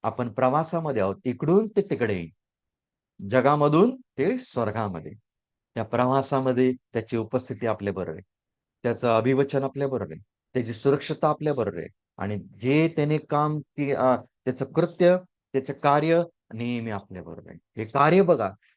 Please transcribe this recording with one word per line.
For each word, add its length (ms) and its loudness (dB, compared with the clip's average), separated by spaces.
आपण 300 -4
प्रवासामध्ये 680 0
आहोत, 220 0
इकडून 440 2
ते 120 0
तिकडे, 460 -2
जगामधून 680 4
ते 420 -2
स्वर्गामध्ये. 720 -6
त्या 80 -4
प्रवासामध्ये 880 2
त्याची 440 -6
उपस्थिती 500 -4
आपल्या 260 -2
बरोबर 200 -6
आहे, 80 -12
त्याचं 260 -2
अभिवचन 540 2
आपल्या 260 -4
बरोबर 240 -6
आहे, 80 -14
त्याची 180 -4
सुरक्षितता 560 0
आपल्या 260 -2
बरोबर 240 -4
आहे 100 -10
आणि 200 -4
जे 580 0
त्याने 220 0
काम 400 -2
के-, 380 -4
अ, 200 4
त्याचं 480 -6
कृत्य, 540 2
त्याचं 200 -4
कार्य 500 2
नेहमी 360 -6
आपल्या 320 -10
बरोबर 280 -16
आहे. 80 -20
हे 80 -6
कार्य 380 4
बघा 280 2